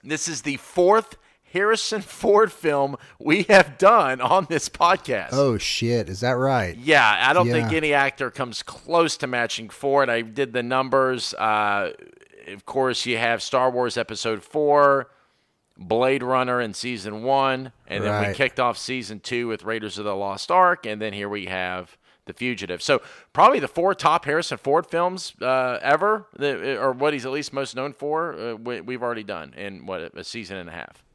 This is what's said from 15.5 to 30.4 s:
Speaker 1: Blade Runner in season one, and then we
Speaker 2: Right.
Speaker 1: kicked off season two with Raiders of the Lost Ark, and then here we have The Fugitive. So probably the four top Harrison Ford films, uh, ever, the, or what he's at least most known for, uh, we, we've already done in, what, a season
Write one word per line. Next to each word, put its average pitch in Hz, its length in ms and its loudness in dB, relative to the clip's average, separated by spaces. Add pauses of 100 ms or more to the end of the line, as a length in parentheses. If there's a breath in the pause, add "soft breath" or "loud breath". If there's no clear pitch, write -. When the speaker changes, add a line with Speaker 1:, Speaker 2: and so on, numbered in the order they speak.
Speaker 1:
Blade 123 440 2
Runner 123 380 0
in 107 140 -6
season 107 480 -8
one, 131 500 0 (140)
and 104 180 -6
then 104 160 0
we 101 60 0
Speaker 2:
Right. 98 100 -4
Speaker 1:
kicked 131 240 -2
off 120 160 0
season 110 440 -8
two 120 280 -6
with 110 160 -8
Raiders 107 320 -6
of 104 80 -10
the 101 100 -4
Lost 98 360 -6
Ark, 175 340 4
and 107 160 -6
then 107 140 -6
here 101 160 -6
we 101 160 -6
have 92 500 -6 (300 soft breath)
The - 80 -14
Fugitive. 98 480 -6
So 135 180 2 (320 loud breath)
probably 220 280 6
the 185 80 -4
four 180 260 0
top 160 320 0
Harrison 147 320 -4
Ford 151 280 0
films, 175 540 -4
uh, 127 400 0
ever, 185 460 2 (100)
the, 131 420 -4
or 131 140 0
what 147 220 0
he's 123 100 -6
at 131 80 -6
least 143 220 -6
most 135 200 -6
known 135 200 -8
for, 156 440 -4
uh, 113 180 -8
we, 113 260 -8
we've 120 200 -8
already 117 220 -4
done 80 300 -10
in, 95 320 -12
what, 87 280 -8
a 90 80 -12
season 98 360 -12